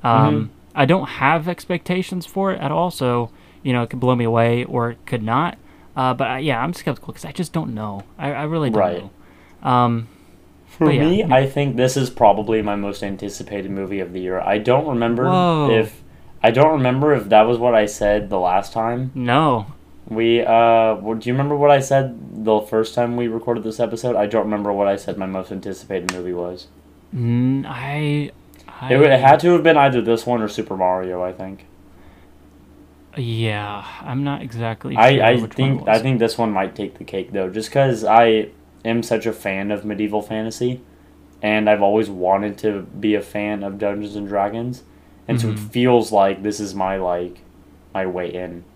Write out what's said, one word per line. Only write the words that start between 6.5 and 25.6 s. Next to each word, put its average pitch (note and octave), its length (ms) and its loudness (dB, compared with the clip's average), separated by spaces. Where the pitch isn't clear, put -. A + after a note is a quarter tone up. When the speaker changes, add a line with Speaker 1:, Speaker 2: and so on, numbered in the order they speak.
Speaker 1:
I'm D3 120 -4
skeptical - 400 -8
'cause - 100 -18
I D3+ 80 -14
just F3 220 -6
don't D#3 200 -4
know. G#2 280 -8
I, C#3 140 -6
I C3+ 120 -6
really D#3 260 -2
don't A2 80 0
Speaker 2:
Right. F2+ 240 0
Speaker 1:
know. - 40 -2
Um, A#2+ 400 2
Speaker 2:
For - 200 0
Speaker 1:
but C#3+ 80 6
yeah. C#3 140 2
Speaker 2:
me, G3 160 2
I C3+ 220 4
think C3+ 300 -2
this B2+ 200 2
is C3 120 0
probably G#2+ 540 2
my G2+ 140 -4
most G2+ 260 -6
anticipated G2 720 -8
movie G2 280 -6
of F2+ 120 -8
the F#2 80 -8
year. F2+ 200 -4
I F#2+ 180 0
don't B2 280 2
remember A#2+ 420 0
Speaker 1:
Whoa. E3+ 440 2
Speaker 2:
if, A2 300 0
I A#2 100 4
don't D3 200 6
remember C3+ 420 2
if G#2 160 -4
that G#2+ 180 8
was A#2+ 100 2
what A#2+ 160 2
I G#2+ 120 4
said G#2 440 0
the G2 80 -2
last F2+ 340 0
time. A#2+ 420 -4
Speaker 1:
No. B2 520 0
Speaker 2:
We, A#2 320 2
uh, A2+ 540 4
w-, G#2+ 240 -6
do A2 100 -6
you B2 60 0
remember C#3+ 220 -2
what C#3+ 160 4
I C#3 80 6
said C3+ 640 -2
the G#2+ 160 4
first A2 340 -2
time A#2+ 220 -2
we A#2+ 120 -2
recorded A#2 360 -4
this A2 160 -6
episode? A#2 360 -2
I G#2 100 2
don't G#2+ 180 0
remember G#2 280 -2
what G2+ 140 2
I G2 100 2
said G2 220 -8
my F#2+ 80 -6
most F#2+ 260 -8
anticipated F#2 640 -8